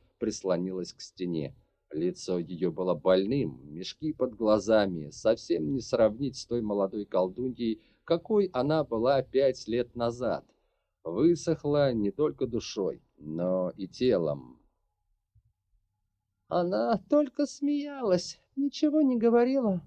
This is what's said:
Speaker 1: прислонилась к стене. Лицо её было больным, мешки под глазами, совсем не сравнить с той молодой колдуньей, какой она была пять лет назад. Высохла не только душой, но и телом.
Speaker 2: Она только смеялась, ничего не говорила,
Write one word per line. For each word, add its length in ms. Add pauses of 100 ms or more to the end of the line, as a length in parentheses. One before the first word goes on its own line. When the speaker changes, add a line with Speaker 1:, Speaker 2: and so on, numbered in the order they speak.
(180)
Speaker 1:
прислонилась 760
к 80
стене. 520 (400)
Лицо 460
её 320
было 240
больным, 640 (140)
мешки 400
под 220
глазами, 760
совсем 640
не 80
сравнить 560
с 80
той 160
молодой 420
колдуньей, 760 (240)
какой 480
она 320
была 360
пять 460
лет 260
назад. 520 (580)
Высохла 880
не 200
только 360
душой, 540 (160)
но 580
и 140
телом. 720 (1900)
Speaker 2:
Она 500 (120)
только 360
смеялась, 920 (160)
ничего 460
не 160
говорила, 680